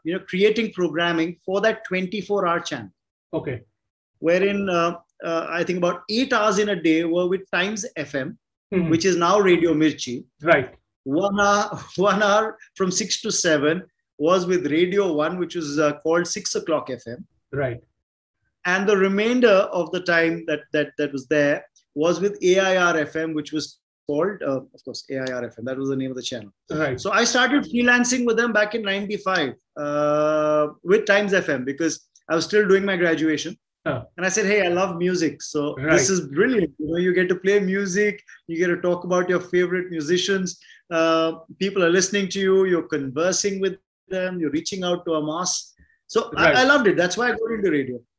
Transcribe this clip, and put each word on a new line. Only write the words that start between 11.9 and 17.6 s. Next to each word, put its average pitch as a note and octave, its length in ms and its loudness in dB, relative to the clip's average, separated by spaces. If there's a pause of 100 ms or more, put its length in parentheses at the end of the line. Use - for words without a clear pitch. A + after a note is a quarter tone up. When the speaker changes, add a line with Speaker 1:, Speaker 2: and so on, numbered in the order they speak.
Speaker 1:
one F#3+ 260 2
hour G#3+ 360 2 (180)
from F#3 140 0
six - 320 -4
to A3 80 -4
seven D#3+ 540 2 (340)
was F3 280 2
with F3 200 0
Radio F3+ 460 2
One, D#3 260 -2
which E3+ 160 -6
was, D3+ 240 -6
uh, D3 220 0
called E3+ 260 0
Six - 300 -6
O'Clock D#3 340 -4
F A#2+ 160 -10
M. B2 180 -14 (280)
Speaker 2:
Right. C3 280 -4 (840)